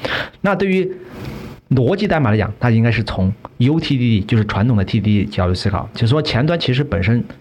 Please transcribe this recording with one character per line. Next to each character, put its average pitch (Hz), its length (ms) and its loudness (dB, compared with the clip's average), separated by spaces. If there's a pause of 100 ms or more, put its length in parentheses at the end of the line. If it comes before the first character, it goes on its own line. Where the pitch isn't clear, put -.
(420)
那 196 120 0
对 196 140 0
于 185 200 0 (840)
逻 135 260 2
辑 208 100 -2
代 165 140 2
码 120 100 2
来 107 60 2
讲， 104 240 0
它 120 100 2
应 113 120 4
该 117 100 2
是 107 100 0
从 95 300 -2 (260)
U 147 220 2
T 147 160 -2
D 117 240 2
D， 95 60 -4
就 117 100 2
是 107 80 4
传 104 240 0
统 120 80 4
的 113 80 2
T 110 160 0
D 104 240 2
D - 20 -4
角 90 220 -2
度 92 60 2
思 95 140 -2
考。 95 260 -4
就 - 60 -6
是 113 80 2
说， 151 140 2
前 131 240 0
端 170 140 0
其 127 120 0
实 127 120 0
本 98 180 -2
身 113 220 2 (160)